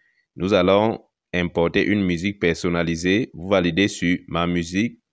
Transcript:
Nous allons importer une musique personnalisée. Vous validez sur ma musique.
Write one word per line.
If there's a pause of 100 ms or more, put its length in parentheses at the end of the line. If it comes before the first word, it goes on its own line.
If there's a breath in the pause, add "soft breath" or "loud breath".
(360 soft breath)
Nous
allons (300)
importer
une
musique
personnalisée.
Vous
validez
sur (100)
ma
musique. (120)